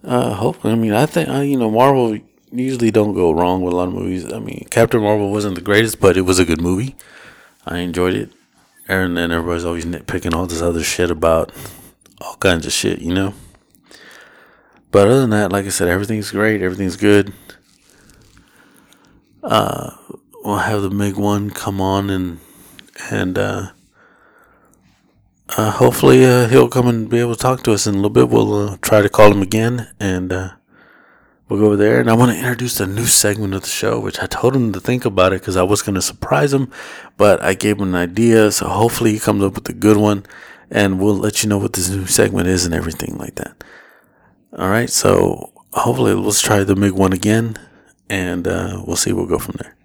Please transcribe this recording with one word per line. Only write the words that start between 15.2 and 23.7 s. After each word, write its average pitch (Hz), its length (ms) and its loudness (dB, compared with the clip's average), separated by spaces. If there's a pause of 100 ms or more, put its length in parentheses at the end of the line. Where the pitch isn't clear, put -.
than 123 100 2
that, 104 200 0
like 98 160 -2
I 98 40 -6
said, 87 180 -2
everything's 101 420 -2
great. 104 320 0
Everything's 92 320 -4
good. 101 380 2 (2000)
Uh, 113 480 -2 (540)
we'll 104 140 -4
have 104 240 -2
the 95 80 -4
Mig 101 260 -4
One 101 340 -2
come 98 300 -6
on 98 300 0
and, 92 280 -6 (720)
and, 95 260 -4
uh, 98 340 -4 (1900)